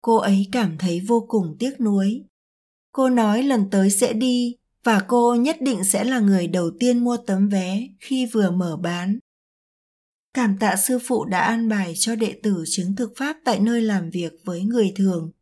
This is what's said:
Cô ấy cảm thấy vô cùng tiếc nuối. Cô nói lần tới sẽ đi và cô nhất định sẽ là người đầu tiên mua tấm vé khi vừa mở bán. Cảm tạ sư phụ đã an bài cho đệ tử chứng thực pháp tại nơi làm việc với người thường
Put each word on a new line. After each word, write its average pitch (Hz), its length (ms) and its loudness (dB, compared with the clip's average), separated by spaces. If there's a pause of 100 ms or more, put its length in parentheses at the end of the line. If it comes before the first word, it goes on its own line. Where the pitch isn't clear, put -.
Cô 226 140 4
ấy 196 360 2
cảm 185 260 0
thấy 175 220 -2
vô 226 280 0
cùng 175 300 -2
tiếc 269 220 -4
nuối. 208 440 0 (680)
Cô 262 160 2
nói 226 340 2
lần 233 280 2
tới 196 200 4
sẽ 233 220 2
đi 247 440 0 (280)
và 214 240 2
cô 240 260 4
nhất 262 260 0
định 240 240 -2
sẽ 208 200 0
là 247 160 0
người 190 260 4
đầu 170 240 -2 (100)
tiên 240 240 2
mua 240 120 -2
tấm 202 320 0
vé 196 400 -2 (120)
khi 262 260 -2
vừa 208 240 0
mở 175 260 -2
bán. 175 420 -4 (1160)
Cảm 208 240 0
tạ 196 180 0
sư 254 220 0
phụ 240 260 -2
đã 185 160 -2
an 226 280 0
bài 190 280 -2
cho 226 180 -2
đệ 220 180 -2 (100)
tử 185 240 0
chứng 190 300 -4
thực 240 200 -6
pháp 302 280 -6
tại 208 160 0
nơi 226 220 2
làm 190 280 -2
việc 170 220 -6 (120)
với 180 180 -6
người 214 340 0
thường 175 340 0 (100)